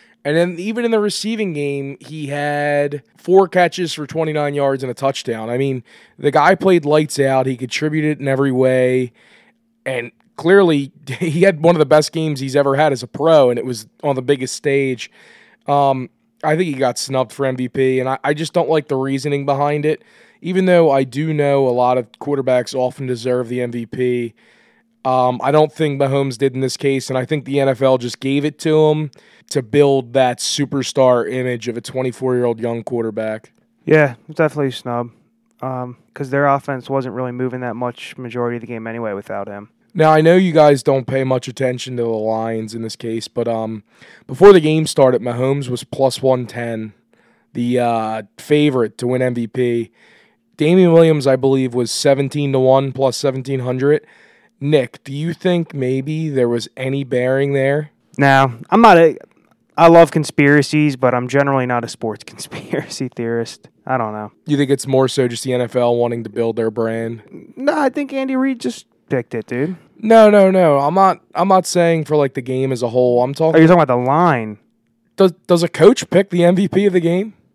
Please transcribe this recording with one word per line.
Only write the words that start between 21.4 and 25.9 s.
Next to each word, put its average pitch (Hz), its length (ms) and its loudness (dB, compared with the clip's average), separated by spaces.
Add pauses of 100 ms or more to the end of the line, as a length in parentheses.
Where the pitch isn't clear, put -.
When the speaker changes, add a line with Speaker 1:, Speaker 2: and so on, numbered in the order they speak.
Speaker 1:
a 127 40 0
lot 123 260 0
of 123 140 -4 (100)
quarterbacks 131 540 -2
often 127 320 -4
deserve 123 420 -4
the 123 140 -4
M 120 100 -4
V 117 140 -8
P, 123 480 -4 (680)
um, 127 380 0
I 139 100 0
don't 151 200 4
think 147 280 -4